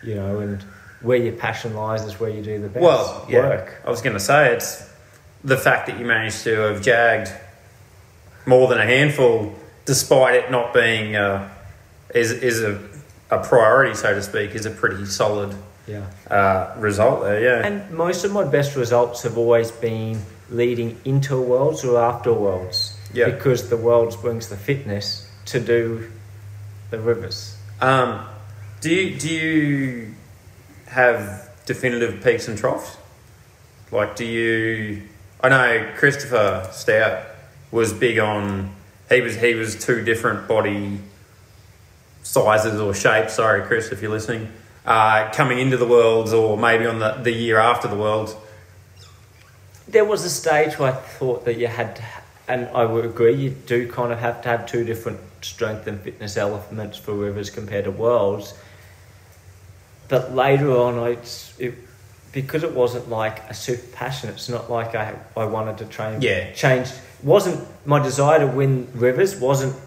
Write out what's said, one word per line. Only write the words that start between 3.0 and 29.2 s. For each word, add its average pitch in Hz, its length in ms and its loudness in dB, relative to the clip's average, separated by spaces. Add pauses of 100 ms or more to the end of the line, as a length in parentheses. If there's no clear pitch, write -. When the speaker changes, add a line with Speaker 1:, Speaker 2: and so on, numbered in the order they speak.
Speaker 2:
yeah. 120 100 6
Speaker 1:
work. - 460 -2
Speaker 2:
I - 40 -4
was 117 120 -4
gonna 107 180 -2
say, 139 340 4
it's - 340 -6 (560)
the 135 140 2
fact 123 300 2
that 120 120 -8
you 120 60 -6
managed 110 380 -2
to 113 160 2
have 104 240 0
jagged 117 460 4 (1160)
more 127 220 8
than 123 120 4
a 107 60 4
handful, 123 680 4 (320)
despite 131 500 4
it 123 160 2
not 120 220 0
being, 113 420 2
uh, 98 320 0 (680)
is, 117 180 2
is 117 320 0
a, 101 160 -2 (500)
a 113 100 2
priority, 120 560 6
so 107 200 0
to 101 60 -4
speak, 101 340 -4
is 107 100 -6
a 107 60 -4
pretty 101 340 -2
solid 104 480 -2 (340)
Speaker 1:
Yeah. 104 180 -10 (260)
Speaker 2:
uh, 98 480 2
result 107 440 2
there, 104 200 0
yeah. 120 240 4
Speaker 1:
And 202 240 -6
most 170 340 -2
of 202 60 0
my 202 120 0
best 143 320 0
results 120 480 2
have 113 140 -4
always 117 340 4
been 113 500 -4 (280)
leading 117 560 0
into 135 340 0
Worlds 123 440 2
or 120 160 4
after 117 340 2
Worlds, 95 640 -2 (160)
Speaker 2:
Yeah. 117 160 4
Speaker 1:
because 127 400 0
the 117 80 2
Worlds 117 380 4
brings 113 340 -6
the 98 80 -10
fitness - 720 -6 (160)
to 127 140 -4
do 113 500 -2 (800)
the 113 100 -8
Rivers. - 560 -4 (260)
Speaker 2:
Um, 123 440 2 (560)
do 156 120 -6
you, 170 260 -2
do 143 100 -6